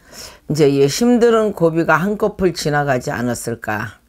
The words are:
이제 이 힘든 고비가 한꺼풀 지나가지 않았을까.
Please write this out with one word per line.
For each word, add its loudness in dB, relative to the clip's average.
이제 4
이 4
힘든 2
고비가 2
한꺼풀 -2
지나가지 -2
않았을까. -6